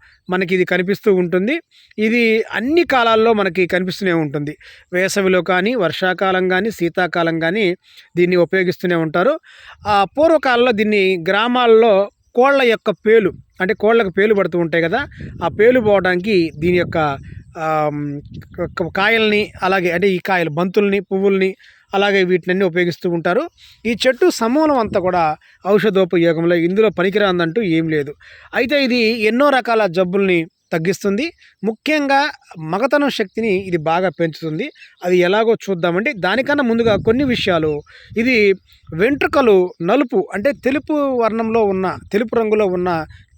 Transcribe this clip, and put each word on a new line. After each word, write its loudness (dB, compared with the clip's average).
మనకి -2
ఇది 2
కనిపిస్తూ 0
ఉంటుంది. 0
ఇది 2
అన్ని 0
కాలాల్లో 2
మనకి 0
కనిపిస్తూనే -2
ఉంటుంది. -4
వేసవిలో 0
కానీ, 0
వర్షాకాలం -2
కానీ, -2
శీతాకాలం -2
కానీ -2
దీన్ని 2
ఉపయోగిస్తూనే 0
ఉంటారు. 0
ఆ, 2
పూర్వకాలంలో 2
దీన్ని 0
గ్రామాల్లో 4
కోళ్ళ 4
యొక్క 0
పేలు, 2
అంటే 0
కోళ్ళకు 2
పేలు 2
పడుతూ 0
ఉంటాయి 0
కదా, -2
ఆ 0
పేలు 4
పోవడానికి 2
దీని 0
యొక్క, -2
ఆమ్, -4
క-, -4
కాయల్ని, 0
అలాగే 0
అంటే 0
ఈ 0
కాయలు, -2
బంతుల్ని, 0
పువ్వుల్ని, -2
అలాగే 2
వీటినన్నీ 0
ఉపయోగిస్తూ -2
ఉంటారు. -2
ఈ -2
చెట్టు 2
సమూలం 0
అంతా -2
కూడా 0
ఔషధోపయోగంలో, 2
ఇందులో 2
పనికిరాందంటూ 0
ఏం 0
లేదు. -4
అయితే 0
ఇది 0
ఎన్నో 2
రకాల 0
జబ్బుల్ని 0
తగ్గిస్తుంది, -2
ముఖ్యంగా -2
మగతనం 0
శక్తిని -4
ఇది -2
బాగా 0
పెంచుతుంది. -6
అది 2
ఎలాగో 2
చూద్దామండి. -2
దానికన్నా -2
ముందుగా 2
కొన్ని 0
విషయాలు, -2
ఇది 2
వెంట్రుకలు 2
నలుపు, 0
అంటే 0
తెలుపు -4
వర్ణంలో 0
ఉన్న, -2
తెలుపు -2
రంగులో 2
ఉన్న -2